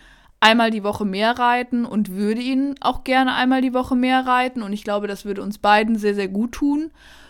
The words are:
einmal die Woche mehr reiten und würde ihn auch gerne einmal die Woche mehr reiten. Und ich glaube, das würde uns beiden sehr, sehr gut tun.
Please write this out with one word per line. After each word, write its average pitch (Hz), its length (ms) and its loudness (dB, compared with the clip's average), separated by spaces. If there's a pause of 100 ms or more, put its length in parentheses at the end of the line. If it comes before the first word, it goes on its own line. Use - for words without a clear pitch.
(380)
einmal 226 320 6
die 220 140 -4
Woche 208 200 -2
mehr 208 340 0
reiten 247 460 0
und 208 260 -2
würde 208 300 -2
ihn 269 400 -2
auch - 220 -2
gerne 262 320 2
einmal 254 280 2
die 254 120 0
Woche 254 220 0
mehr 254 300 2
reiten. 254 360 0
Und 196 100 -6
ich 208 120 -8
glaube, 208 240 -2
das 196 160 -10
würde 202 180 -6
uns 202 160 -8
beiden 220 400 4
sehr, 208 160 0
sehr 202 140 -2
gut 214 240 -4
tun. 294 400 -2 (380)